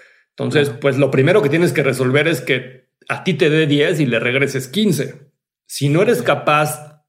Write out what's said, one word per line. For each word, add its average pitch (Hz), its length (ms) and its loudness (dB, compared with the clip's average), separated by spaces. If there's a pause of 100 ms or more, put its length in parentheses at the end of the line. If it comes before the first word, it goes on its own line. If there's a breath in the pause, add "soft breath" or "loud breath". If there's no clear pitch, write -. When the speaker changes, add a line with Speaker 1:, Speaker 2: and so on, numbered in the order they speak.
(300 soft breath)
Speaker 1:
Entonces, 135 380 -2
Speaker 2:
Claro. - 120 -12
Speaker 1:
pues, 135 180 0
lo 135 120 2
primero 139 320 2
que 143 60 2
tienes 165 240 0
que 156 100 -2
resolver 131 460 0
es 160 120 -2
que - 480 -6 (200)
a 127 160 -6
ti 185 100 0
te 170 160 2
dé 156 160 2
diez 151 340 2
y 147 60 0
le 117 120 0
regreses 131 500 -2
quince. - 640 -2 (360)
Si - 220 -2
no 156 140 4
eres 226 200 2
capaz - 880 -2